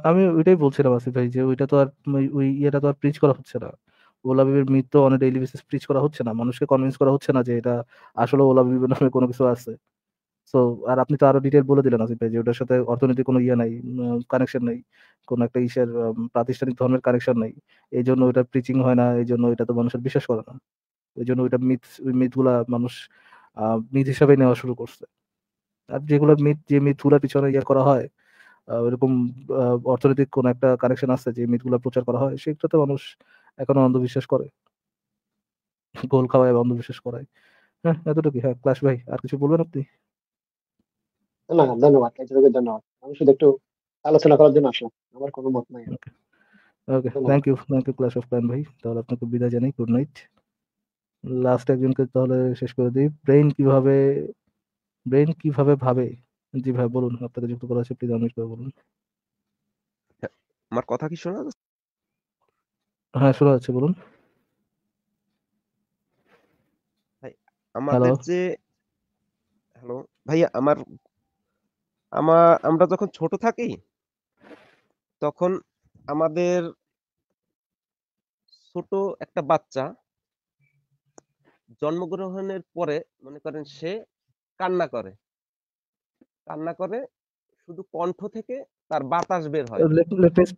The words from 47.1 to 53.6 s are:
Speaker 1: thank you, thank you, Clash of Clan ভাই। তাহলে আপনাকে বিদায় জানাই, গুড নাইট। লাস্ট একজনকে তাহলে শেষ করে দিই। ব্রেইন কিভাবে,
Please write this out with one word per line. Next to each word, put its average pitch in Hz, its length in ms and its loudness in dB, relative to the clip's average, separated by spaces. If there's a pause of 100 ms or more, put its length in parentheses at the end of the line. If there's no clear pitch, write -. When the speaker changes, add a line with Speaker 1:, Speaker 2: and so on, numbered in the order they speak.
Speaker 1:
thank 139 220 2
you, 135 140 2
thank 131 260 -4
you, 127 80 -4
Clash 123 220 -4
of 120 140 -8
Clan 120 180 0
ভাই। 139 160 -6 (180)
তাহলে 117 180 -6
আপনাকে 120 260 -8
বিদায় 120 240 -2
জানাই, 120 280 -2
গুড 117 120 -2
নাইট। 127 240 -2 (1120)
লাস্ট 127 460 -2
একজনকে 131 360 0
তাহলে 127 480 0
শেষ 123 200 -8
করে 123 160 0
দিই। 135 180 0
ব্রেইন 147 420 4
কিভাবে, 135 460 4 (1120)